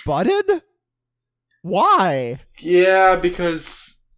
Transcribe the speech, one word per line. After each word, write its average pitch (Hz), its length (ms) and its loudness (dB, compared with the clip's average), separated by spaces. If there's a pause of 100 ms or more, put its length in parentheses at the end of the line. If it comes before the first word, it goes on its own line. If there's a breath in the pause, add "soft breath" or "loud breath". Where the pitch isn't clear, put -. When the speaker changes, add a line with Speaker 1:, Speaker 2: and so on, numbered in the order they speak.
Speaker 1:
Button? 381 560 0 (1000)
Why? 175 800 0 (180)
Speaker 2:
Yeah, 185 560 4
because 175 880 -6 (140)